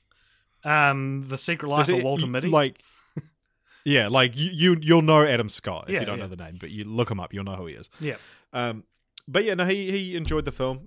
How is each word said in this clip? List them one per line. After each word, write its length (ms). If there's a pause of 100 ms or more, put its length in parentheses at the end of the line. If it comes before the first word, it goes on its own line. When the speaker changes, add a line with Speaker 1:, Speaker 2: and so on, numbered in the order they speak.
(640)
Speaker 1:
Um, 640
The 100
Secret 300
Life 200
Speaker 2:
Does 20
Speaker 1:
of 80
Speaker 2:
he, 40
Speaker 1:
Walter 240
Speaker 2:
he, 40
Speaker 1:
Mitty. 180
Speaker 2:
like, 320 (1040)
yeah, 240
like, 300
you, 140
you, 280
you'll 220
know 240
Adam 240
Scott 380
if 60
Speaker 1:
Yeah, 80
Speaker 2:
you 40
don't 140
Speaker 1:
yeah. 40
Speaker 2:
know 60
the 120
name, 160
but 140
you 140
look 260
him 80
up, 140
you'll 100
know 140
who 80
he 80
is. 160 (100)
Speaker 1:
Yeah. 160 (380)
Speaker 2:
Um, 320 (420)
but 160
yeah, 120
no, 100
he, 260
he 240
enjoyed 300
the 80
film, 340